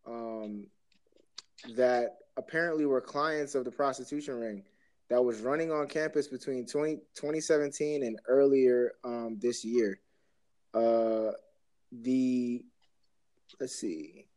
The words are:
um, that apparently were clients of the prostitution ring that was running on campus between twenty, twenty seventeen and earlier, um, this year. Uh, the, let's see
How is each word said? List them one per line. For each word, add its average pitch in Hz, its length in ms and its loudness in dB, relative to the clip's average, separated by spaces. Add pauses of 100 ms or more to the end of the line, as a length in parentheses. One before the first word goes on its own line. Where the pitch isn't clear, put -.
um, 113 600 -8 (1080)
that 123 420 0 (200)
apparently 160 480 -2
were 131 160 2
clients 147 540 -4
of 127 100 0
the 120 60 -6
prostitution 139 640 -4
ring 110 280 -8 (460)
that 123 140 6
was 113 180 0
running 156 300 -2
on 151 160 -2
campus 151 400 -2
between 127 380 -6
twenty, 151 340 -2 (160)
twenty 151 260 -4
seventeen 147 640 0
and 113 240 -4
earlier, 131 640 6 (100)
um, 117 380 -6
this 120 240 -2
year. 110 340 2 (760)
Uh, 113 580 4 (600)
the, 123 720 0 (960)
let's 131 200 -6
see 78 580 -8